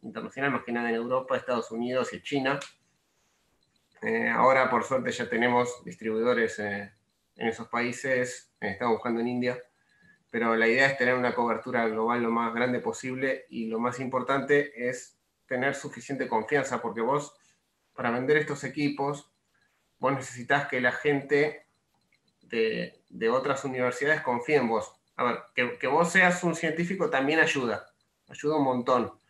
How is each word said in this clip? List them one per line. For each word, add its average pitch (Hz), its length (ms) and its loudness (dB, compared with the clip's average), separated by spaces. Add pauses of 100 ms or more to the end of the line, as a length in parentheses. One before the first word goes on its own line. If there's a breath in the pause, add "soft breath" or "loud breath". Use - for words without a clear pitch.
internacional, 117 500 -6
más 123 120 -4
que 120 80 -8
nada 117 180 -2
en 113 60 0
Europa, 127 400 0
Estados 123 340 -2
Unidos 120 440 -2
y 92 80 -12
China. 139 380 -2 (1400)
Eh, 113 280 0
ahora, 127 400 4
por 117 140 2
suerte, 127 280 -2
ya 120 180 -6
tenemos 123 540 2
distribuidores, 113 760 -2
eh, 101 320 -6 (440)
en - 120 -4
esos 113 200 -4
países, 123 920 -2
eh, 101 120 -4
estamos 117 240 0
buscando 117 260 -2
en 120 60 -2
India, 123 340 -2 (680 soft breath)
pero 113 260 2
la 113 120 4
idea 131 200 6
es 139 100 0
tener 127 180 2
una 123 200 0
cobertura 117 520 0
global 113 360 0
lo 117 80 0
más 117 220 0
grande 123 260 0
posible, 127 720 -4
y 117 180 -6
lo 110 120 -4
más 120 200 -2
importante 127 880 0
es - 320 -10 (260)
tener 131 300 -2
suficiente 127 520 -8
confianza, 120 540 0
porque 113 200 -6
vos, 139 340 -2 (580 soft breath)
para 120 180 -2
vender 131 260 2
estos 147 260 -2
equipos, 143 680 -2 (680)
vos 131 140 2
necesitás 131 540 -2
que 127 140 -2
la 123 100 4
gente 147 760 0 (720)
de, 113 680 -2
de 113 200 0
otras 131 360 0
universidades 127 560 0
confíe 123 340 0
en 127 120 4
vos. 110 260 -2 (220)
A - 80 -2
ver, 120 160 0 (140)
que, 123 240 -2
que 135 100 -4
vos 165 240 4
seas 180 320 6
un 165 120 2
científico 170 540 -2
también 139 300 2
ayuda, 123 460 2 (420)
ayuda 151 300 -2
un 143 60 2
montón, 123 500 2 (160 soft breath)